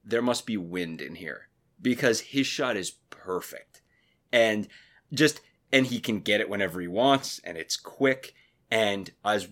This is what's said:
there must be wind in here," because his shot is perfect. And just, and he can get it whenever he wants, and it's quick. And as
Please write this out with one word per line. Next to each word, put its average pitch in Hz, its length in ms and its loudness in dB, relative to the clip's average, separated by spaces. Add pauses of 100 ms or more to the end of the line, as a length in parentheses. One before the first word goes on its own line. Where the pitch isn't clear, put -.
there 113 160 0
must 123 240 0
be 110 120 -2
wind 85 440 -6
in 76 140 -12
here," 82 320 -12 (340)
because 123 380 2
his 135 260 -2
shot 127 320 -2
is 90 140 -4 (180)
perfect. - 720 -10 (500)
And 110 360 4 (460)
just, 147 260 4 (320)
and 131 160 4
he 120 140 -4
can 107 180 -2
get 104 220 0
it 101 80 -4
whenever 92 320 -2
he 87 60 -6
wants, 131 560 2
and 85 140 -10
it's - 200 -6
quick. - 580 -2 (340)
And 101 420 0 (120)
as 104 280 0